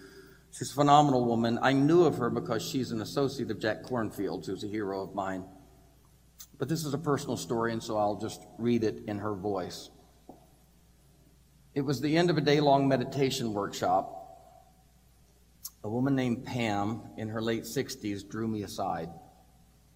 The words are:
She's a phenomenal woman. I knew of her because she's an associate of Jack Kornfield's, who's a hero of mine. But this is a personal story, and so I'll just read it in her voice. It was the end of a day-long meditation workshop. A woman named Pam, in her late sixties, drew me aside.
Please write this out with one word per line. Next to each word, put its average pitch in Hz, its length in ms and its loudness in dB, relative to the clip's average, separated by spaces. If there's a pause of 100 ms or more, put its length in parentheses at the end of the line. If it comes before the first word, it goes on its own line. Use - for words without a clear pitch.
(520)
She's - 180 -8
a - 40 -12
phenomenal 143 500 6
woman. 117 380 2
I 131 100 4
knew 151 320 6
of 139 140 2
her 120 100 0
because 113 340 -2
she's 117 300 -4
an 110 80 -2
associate 127 500 -2
of 101 80 -6
Jack 107 240 -2
Kornfield's, 98 680 -4
who's 95 160 -6
a - 20 -6
hero 98 360 -4
of 87 120 -10
mine. 95 300 -4 (1120)
But 120 100 -4
this 160 160 -2
is 143 80 -4
a 127 60 0
personal 135 400 -2
story, 117 340 -2
and 113 100 -4
so 110 140 -4
I'll 104 240 0
just 110 220 -8 (160)
read 117 260 2
it - 220 -2
in 104 100 -4
her 104 180 -4
voice. 92 540 -6 (1900)
It 143 60 -2
was 131 220 -2
the 151 160 2
end 175 100 4
of 160 80 2
a - 60 2
day-long 139 440 6
meditation 123 680 0
workshop. 95 580 0 (1700)
A 107 40 -8
woman 131 260 0
named 123 300 0
Pam, 110 560 -2 (160)
in 110 140 -8
her 110 100 -6
late 113 240 -2
sixties, 104 580 -6
drew 110 240 -6
me 107 160 -4
aside. 90 460 -6 (880)